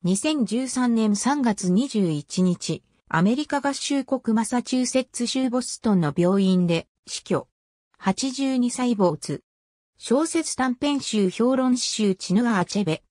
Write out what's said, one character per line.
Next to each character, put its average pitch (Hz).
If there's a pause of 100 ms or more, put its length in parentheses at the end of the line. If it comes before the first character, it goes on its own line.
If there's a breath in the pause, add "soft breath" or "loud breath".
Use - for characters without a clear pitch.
二 180
千 311
十 247
三 247
年 220
三 277
月 202
二 226
十 196
一 151
日、 175 (320)
ア 160
メ 208
リ 294
カ 285
合 277
衆 277
国 240
マ 226
サ 247
チ -
ュ 254
ー -
セ 262
ッ 254
ツ 240
州 262
ボ 247
ス -
ト 220
ン 185
の 147
病 185
院 185
で 170 (180)
死 -
去。 - (520)
八 196
十 269
二 247
歳 247
没。 165 (560)
小 277
説 330
短 254
編 285
集 202
評 240
論 254
詩 -
集 202
チ -
ヌ 233
ア・ 220
ア 170
チ -
ェ 208
ベ 160